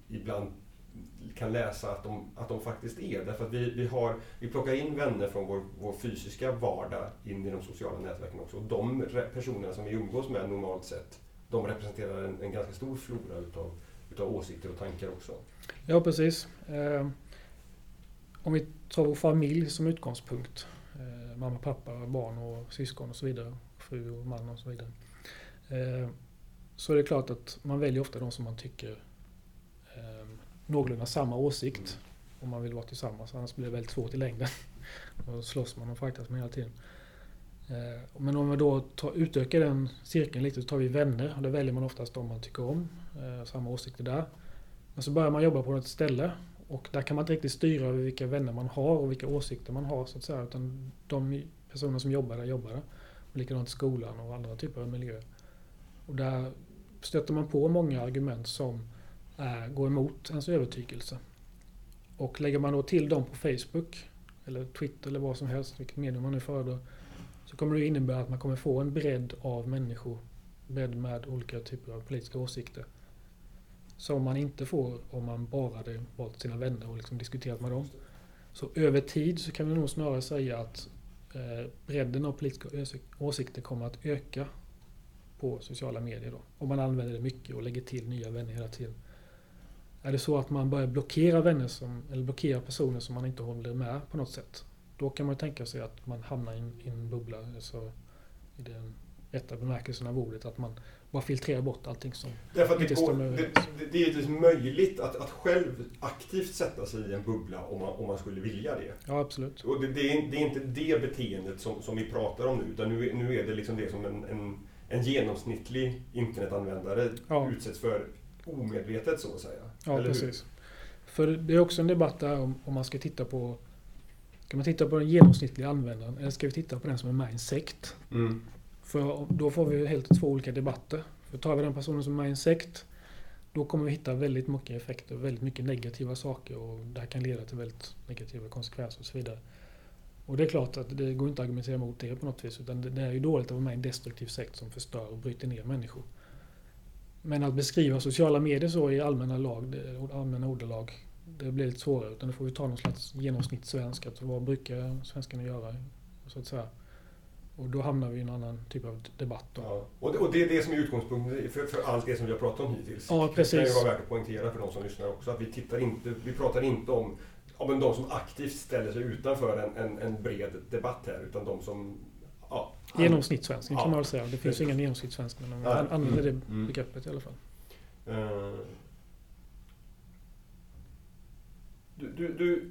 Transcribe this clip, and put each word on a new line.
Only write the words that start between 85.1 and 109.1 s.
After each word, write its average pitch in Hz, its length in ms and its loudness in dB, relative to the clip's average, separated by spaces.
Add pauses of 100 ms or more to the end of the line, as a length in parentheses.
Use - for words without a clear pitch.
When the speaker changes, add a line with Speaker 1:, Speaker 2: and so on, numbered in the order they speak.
Speaker 2:
på 123 200 -2
sociala 123 400 -6
medier 117 300 -6
då, 120 100 -12 (180)
om 139 100 -4
man 139 120 2
använder 127 340 2
det 117 60 -4
mycket 127 360 -4
och 117 60 -6
lägger 123 200 -4
till 117 260 -6
nya 117 220 -4
vänner 113 220 -6
hela 113 160 -4
tiden. 113 260 -8 (1080)
Är 135 80 0
det 139 60 6
så 147 200 4
att 131 120 0
man 135 200 4
börjar 139 160 4
blockera 156 540 6
vänner 151 280 6
som, 123 340 -8 (100)
eller 127 100 0
blockera 131 380 2
personer 127 400 0
som 123 140 -6
man 127 120 -2
inte 127 160 -4
håller 117 320 -6
med 127 260 -2 (100)
på 160 60 -4
något 135 140 -2
sätt, - 340 -12 (340)
då 139 120 0
kan 143 160 -2
man 139 100 0
tänka 135 300 -4
sig 123 140 -6
att - 260 -10
man 120 160 -6
hamnar 123 320 -4
i 113 40 -6
en, 117 140 -6 (120)
i 127 40 -8
en 117 220 -6
bubbla, 113 280 -6
alltså 113 540 -10 (640)
i 131 60 -12
den 113 320 -12 (360)
rätta 127 260 -6
bemärkelsen 123 500 -4
av 123 120 -2
ordet, 110 260 -4
att 117 140 -8
man 117 220 -6 (300)
bara 135 120 0
filtrerar 131 400 0
bort 135 240 -2
allting 127 260 -6
som 127 180 -8 (240)
Speaker 1:
Därför 170 200 8
att 160 60 6
det 160 40 6
Speaker 2:
inte - 100 6
Speaker 1:
går, 165 120 8
Speaker 2:
stämmer 135 180 4
Speaker 1:
det, 131 60 2
Speaker 2:
överens. 156 240 2 (240)
Speaker 1:
det, 147 140 -6
det 170 60 4
är 165 100 8
givetvis 147 200 2
möjligt 156 720 8
att, - 160 -2
att - 140 -6
själv 170 540 4 (160)
aktivt - 540 -4
sätta - 320 -2
sig 107 240 -4
i 98 40 -2
en 101 80 -2
bubbla 90 420 -4
om 98 160 -6
man, 95 120 -4
om 104 140 -4
man 98 120 -2
skulle 98 220 -6
vilja 107 340 -2
det. - 180 -6 (140)
Speaker 2:
Ja, 143 140 0